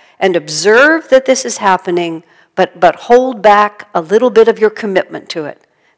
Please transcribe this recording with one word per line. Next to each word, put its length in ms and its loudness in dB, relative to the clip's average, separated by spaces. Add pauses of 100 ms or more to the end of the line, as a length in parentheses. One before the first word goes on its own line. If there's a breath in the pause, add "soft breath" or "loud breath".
(200 soft breath)
and 160 -2
observe 720 0
that 160 2
this 200 -2
is 120 -8
happening, 680 -4 (320 soft breath)
but, 240 -4
but 160 2
hold 480 0
back 500 2
a 80 -2
little 300 0
bit 160 4
of 100 0
your 140 0
commitment 580 -6
to 160 -10
it. 200 -16 (320)